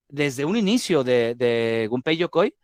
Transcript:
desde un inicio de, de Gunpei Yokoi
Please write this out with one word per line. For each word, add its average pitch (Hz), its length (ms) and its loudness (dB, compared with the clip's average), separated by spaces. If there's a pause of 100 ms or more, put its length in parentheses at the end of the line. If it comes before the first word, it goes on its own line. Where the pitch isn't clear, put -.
desde 143 340 -2
un 180 140 0
inicio 196 480 0
de, 120 300 2
de 117 540 0
Gunpei 127 280 -2
Yokoi 175 360 0 (100)